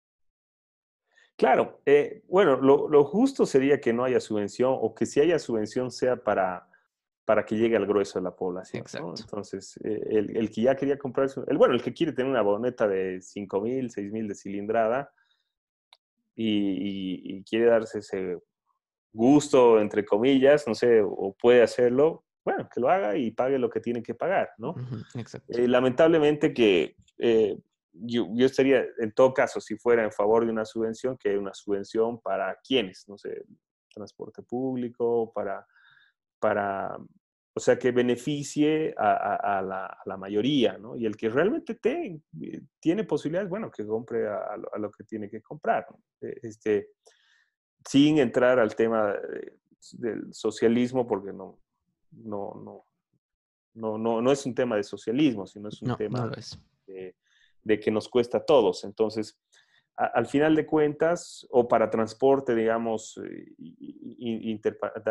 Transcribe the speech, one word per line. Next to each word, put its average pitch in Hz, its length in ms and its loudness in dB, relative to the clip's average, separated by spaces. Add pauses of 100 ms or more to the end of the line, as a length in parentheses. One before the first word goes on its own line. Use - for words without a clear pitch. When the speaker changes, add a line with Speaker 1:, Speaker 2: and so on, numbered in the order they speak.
(1400)
Speaker 1:
Claro, 208 460 2
eh, - 440 4
bueno, 180 280 6
lo, 135 320 6
lo 147 160 6
justo 240 400 2
sería 139 340 4
que 120 140 0
no 120 120 0
haya 127 160 2
subvención 107 540 -2
o 113 200 -2
que - 100 -4
si 139 160 2
haya 160 180 4
subvención 123 520 -4
sea 127 260 0
para, 95 500 -2 (600)
para 107 180 4
que 110 120 -2
llegue 113 200 4
al 98 100 2
grueso 101 320 0
de 92 40 -2
la 90 120 -6
población, 92 460 -8
¿no? - 60 -14
Speaker 2:
Exacto. - 340 -10
Speaker 1:
Entonces, - 640 -12
eh, 107 160 -4 (120)
el, 107 220 0
el 107 160 -2
que 110 120 -4
ya 131 140 4
quería 139 200 -2
comprarse, 135 500 -4
el, 147 120 0
bueno, 220 160 4
el 120 80 -2
que 127 100 -4
quiere 160 200 -2
tener 131 180 -2
una 131 100 2
vagoneta 107 480 0
de 95 320 -2
cinco 98 400 -6
mil, 123 300 -4
seis 101 220 -10
mil 110 160 -6
de 98 60 -8
cilindrada 110 800 -4 (1200)
y, 113 140 -4
y, 98 880 -4
y 95 80 -16
quiere 113 220 0
darse 110 320 2
ese 92 400 -6 (720)
gusto, 123 640 6
entre 104 280 0
comillas, 135 600 4
no 110 80 -2
sé, 117 280 4
o 98 360 -4
puede 120 220 8
hacerlo, 123 640 2 (220)
bueno, 214 260 -2
que - 80 -6
lo 123 80 0
haga 196 260 0
y 123 180 -2
pague 131 260 0
lo 120 100 0
que 113 120 -6
tiene 120 220 -4
que 117 120 -10
pagar, 151 420 -2
¿no? 120 140 -8
Speaker 2:
Ujú, 123 480 -12
exacto. - 340 -14
Speaker 1:
Eh, 120 140 2
lamentablemente 147 880 4
que, 101 420 4 (220)
eh, 110 400 2 (400)
yo, 117 360 -4
yo 123 120 4
estaría, 131 380 2 (140)
en 110 140 -4
todo 131 200 6
caso, 120 260 -2
si 104 180 -10
fuera 117 280 2
en 107 80 -4
favor 110 320 2
de 117 80 0
una 110 140 -4
subvención, 113 500 -4
que 104 140 -2
haya 101 80 0
una 98 160 -8
subvención 110 640 -4
para 95 360 -4
quienes, 104 520 -4
no 101 80 -16
sé, - 280 -12 (440)
transporte - 540 -18
público, 120 920 -4
para, 101 340 -10 (720)
para, 98 600 -2 (560)
o - 40 -8
sea, 123 200 2
que 123 140 2
beneficie 147 1080 0
a, 104 140 2
a, 101 460 -2
a 95 40 -2
la, 95 240 -8
a - 180 -16
la 95 140 -8
mayoría, 104 580 0
¿no? 107 180 -16
Y 120 120 -6
el 104 100 -6
que 113 140 -4
realmente 208 460 -2
te-, 233 440 -6 (220)
eh, - 180 -12 (180)
tiene 170 260 -2
posibilidades, 160 440 -4
bueno, 190 220 -8
que 104 160 -12
compre 113 420 -4
a, 104 80 -6
a 98 220 -8
lo, - 160 -12
a 104 40 -8
lo 104 120 -6
que 104 140 -20
tiene 107 260 -10
que 110 100 -14
comprar, 151 500 -4
¿no? - 80 -20 (220)
Eh, 117 220 -12
este, 107 480 -2 (1000)
sin 147 300 6
entrar 127 400 4
al 107 180 0
tema 110 380 0
de, - 440 -12 (340)
del 107 420 -8
socialismo, 120 720 0
porque 98 260 -4
no, 95 280 -18 (500)
no, 104 420 -12 (100)
no, 104 220 -20 (920)
no, 110 220 -6
no, 113 240 -2
no 127 120 2
es 143 120 -2
un 127 100 -6
tema 123 220 0
de 101 60 0
socialismo, 110 640 -2
sino 104 240 -16
es - 100 -16
un 131 80 -6
Speaker 2:
No, 123 80 -2
Speaker 1:
tema 107 240 -4
Speaker 2:
no 120 60 -4
lo 117 80 -8
es. - 240 -16 (280)
Speaker 1:
de, 92 300 -16 (460)
de 107 180 0
que - 100 -2
nos 107 180 -4
cuesta 120 300 0
a 104 60 -4
todos. 110 400 2
Entonces, 104 560 -6 (560)
a-, 110 100 -2
al 120 200 -2
final 156 280 2
de 156 120 2
cuentas, 156 840 -2
o 120 180 4
para 110 220 4
transporte, 127 640 0
digamos, 113 720 -2
eh, 87 340 -16
i-, 82 200 -20
i-, 113 720 -8
i-, - 0 -
interpa-, 107 420 -4 (180)